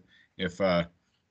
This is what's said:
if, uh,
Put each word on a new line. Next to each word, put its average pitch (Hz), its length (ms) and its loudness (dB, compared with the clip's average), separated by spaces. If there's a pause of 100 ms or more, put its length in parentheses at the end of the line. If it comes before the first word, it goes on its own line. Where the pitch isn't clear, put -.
(380)
if, 92 240 -6
uh, 87 240 2 (460)